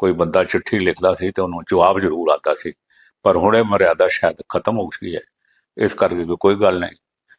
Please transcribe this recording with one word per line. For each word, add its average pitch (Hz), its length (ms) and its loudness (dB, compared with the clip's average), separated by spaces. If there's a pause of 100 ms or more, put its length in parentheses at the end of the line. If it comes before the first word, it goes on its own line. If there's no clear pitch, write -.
ਕੋਈ 95 80 2
ਬੰਦਾ 85 320 0
ਚਿੱਠੀ 110 360 -4
ਲਿਖਦਾ 90 360 0
ਸੀ 92 160 -4
ਤੇ 95 100 -4
ਉਹਨੂੰ 85 300 -6
ਜਵਾਬ 95 280 4
ਜ਼ਰੂਰ 82 300 -2
ਆਉਂਦਾ 76 260 0
ਸੀ, - 180 -12 (500)
ਪਰ 95 140 4
ਹੁਣ 101 180 2
ਇਹ 117 80 4
ਮਰਿਆਦਾ 92 440 2
ਸ਼ਾਇਦ - 300 -2 (120)
ਖਤਮ - 280 -2
ਹੋ 95 100 -4
ਗਈ 85 280 -10
ਹੈ। 73 60 -8 (560)
ਇਸ 104 160 0
ਕਰਕੇ 87 320 0
ਕੋਈ, 87 140 -2
ਕੋਈ 98 160 2
ਗੱਲ 95 240 2
ਨਹੀਂ, 87 160 -8 (440)